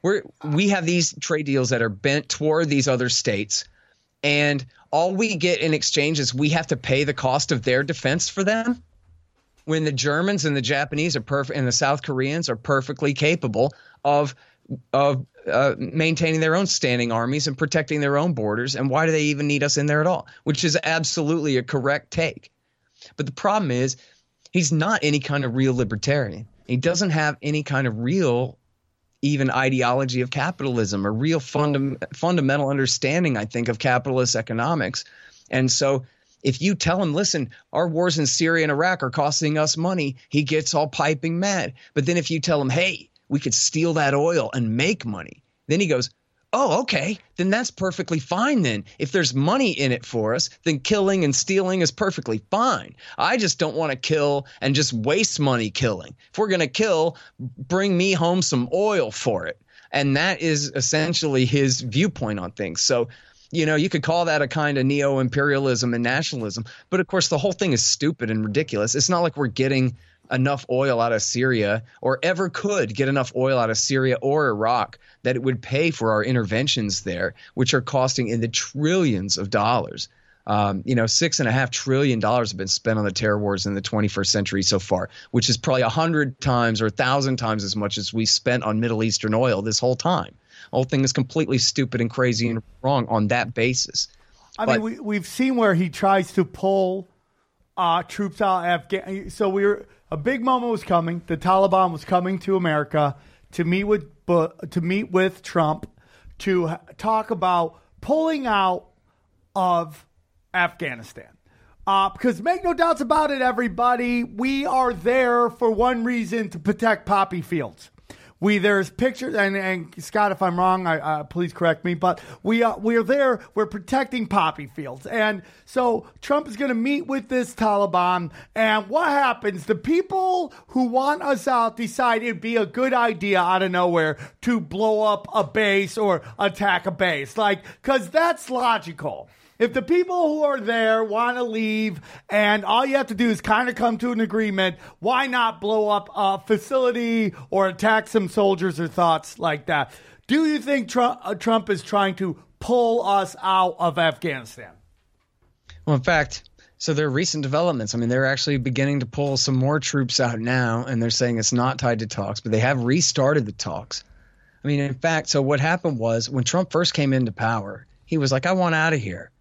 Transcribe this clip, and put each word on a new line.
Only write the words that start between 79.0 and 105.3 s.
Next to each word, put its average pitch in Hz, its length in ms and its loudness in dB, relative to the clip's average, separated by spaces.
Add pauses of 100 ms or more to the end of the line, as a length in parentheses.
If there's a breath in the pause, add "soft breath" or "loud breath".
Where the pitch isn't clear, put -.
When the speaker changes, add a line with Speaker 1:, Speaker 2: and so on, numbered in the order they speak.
Speaker 1:
of 98 120 -6
dollars. 104 580 0 (380 soft breath)
Um, 101 380 0
you 127 100 0
know, 113 120 2
six 156 340 0
and 123 80 0
a 110 40 2
half 127 180 0
trillion 131 480 0
dollars 110 320 0
have 95 80 -10
been 95 80 -6
spent 110 320 0
on 104 60 0
the 98 80 0
terror 104 260 0
wars 98 280 -2
in 101 80 -2
the 98 60 -2
twenty-first 101 520 -2
century 98 300 0
so 98 160 0
far, 90 300 -2 (220 loud breath)
which 120 180 0
is 120 80 2
probably 131 260 0
a 113 60 2
hundred 151 520 0
times 117 420 2
or 110 40 2
a 107 40 2
thousand 131 460 0
times 110 260 -2
as 98 140 -4
much 101 220 -4
as 101 140 -8
we 110 140 0
spent - 380 0
on 107 160 0
Middle 113 220 0
Eastern 110 300 0
oil 113 300 2
this 107 160 -2
whole 127 180 0
time. - 380 -2 (360 loud breath)
The - 60 -2
whole 131 80 2
thing 135 200 0
is 131 80 0
completely 135 460 0
stupid 127 420 0
and 117 100 0
crazy 117 380 0
and 113 140 -4 (200)
wrong 131 260 0
on 107 200 2
that 120 260 0
basis. - 540 -2 (500 soft breath)
Speaker 2:
I 226 80 -2
Speaker 1:
But - 60 2
Speaker 2:
mean, 226 100 2
we, 226 180 -6
we've 208 260 -4
seen 262 300 0
where 214 180 4
he 175 140 2
tries 190 440 0
to 185 120 2
pull, 190 640 -2 (680)
uh, 175 260 2
troops 196 400 -6
out 185 180 2
of 170 60 -8
Afghan-, 185 640 -4
so 202 180 0
we 196 160 0
were, 202 220 0 (240 soft breath)
a 160 60 -4
big 226 260 -2
moment 240 300 0
was 214 120 -4
coming. 170 420 0
The 165 120 -2
Taliban 190 520 4
was 160 140 -8
coming 185 360 0
to 190 160 0
America 151 600 0 (360 soft breath)
to 175 120 -2
meet 185 200 2
with 202 420 -2
Bu-, 170 260 2 (180)
to 180 100 -2
meet 185 300 -2
with 185 320 0